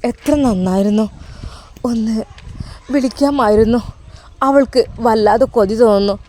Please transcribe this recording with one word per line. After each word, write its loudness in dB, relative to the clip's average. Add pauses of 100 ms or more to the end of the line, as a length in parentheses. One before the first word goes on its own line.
എത്ര -4
നന്നായിരുന്നു, 0 (760)
ഒന്ന് -2 (760)
വിളിക്കാമായിരുന്നു. 2 (680)
അവൾക്ക് 2 (180)
വല്ലാതെ 2
കൊതി 0
തോന്നുന്നു. 4 (140)